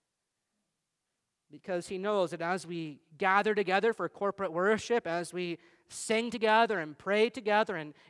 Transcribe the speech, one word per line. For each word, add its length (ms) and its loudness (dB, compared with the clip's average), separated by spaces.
Because 380 -8
he 100 -6
knows 320 0
that 100 -8
as 260 -4
we 360 -8
gather 360 4
together 380 2
for 160 -4
corporate 440 -4
worship, 540 0
as 280 -4
we 240 -6
sing 420 -2
together 480 4
and 200 -8
pray 300 2
together 480 0
and, 180 -10